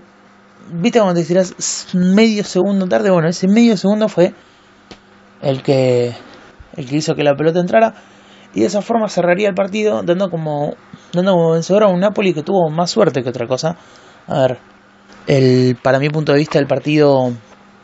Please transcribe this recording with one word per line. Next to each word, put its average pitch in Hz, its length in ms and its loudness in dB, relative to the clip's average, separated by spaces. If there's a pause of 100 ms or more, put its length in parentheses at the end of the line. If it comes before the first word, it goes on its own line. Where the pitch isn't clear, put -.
(720)
¿viste 220 280 0
cuando 185 160 2
te 175 60 2
estirás 180 360 0
s-, - 400 -6
medio 208 480 2
segundo 190 420 0
tarde? 214 220 0
Bueno, 165 180 2
ese 175 200 -2
medio 226 280 4
segundo 214 320 0
fue 180 260 0 (1080)
el 135 220 -4
que, 127 500 0 (640)
el 147 100 -10
que 139 80 -6
hizo 156 200 -2
que 147 80 -4
la 143 120 2
pelota 160 240 0
entrara, 220 360 2 (580)
y 196 80 -2
de 220 60 2
esa 196 140 -2
forma 220 280 -2
cerraría 180 400 0
el 185 60 -4
partido, 208 480 -2
dando 180 260 0
como, 151 460 -6 (360)
dando 185 220 0
como 165 180 2
vencedor 180 320 0
a 208 40 -2
un 180 120 0
Napoli 196 340 0
que 151 100 -6
tuvo 185 260 0
más 170 220 -4
suerte 156 300 0
que 120 60 -8
otra 117 200 -6
cosa. 156 280 -4 (520)
A 143 140 -2
ver, 127 180 0 (680)
el, 127 540 2
para 131 180 2
mi 147 100 -2
punto 151 220 -2
de 143 60 4
vista, 151 200 0
el 143 80 2
partido 139 680 2 (500)